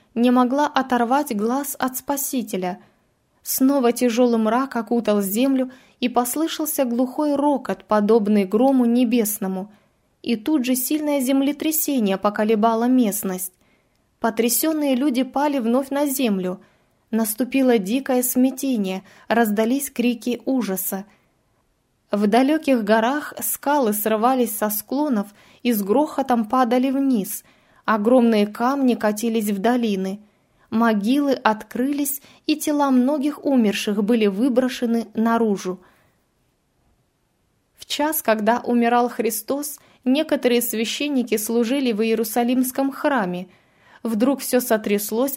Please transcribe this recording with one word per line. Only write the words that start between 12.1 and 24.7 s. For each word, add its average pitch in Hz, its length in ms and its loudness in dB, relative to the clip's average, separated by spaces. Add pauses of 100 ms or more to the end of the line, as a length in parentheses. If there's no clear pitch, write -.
поколебало 214 680 0
местность. 214 680 0 (680)
Потрясенные 262 720 0
люди 262 300 2
пали 277 340 -2
вновь 247 320 0
на 285 160 0
землю. 208 560 -2 (480)
Наступило 240 720 2
дикое 247 420 -2
смятение, 254 800 -2 (260)
раздались 226 600 0
крики 240 560 -2
ужаса. 196 600 -4 (1080)
В 208 160 2
далеких 262 560 2
горах 226 580 0
скалы 269 520 0
срывались 220 640 0
со 214 140 -2
склонов 247 640 -4 (300)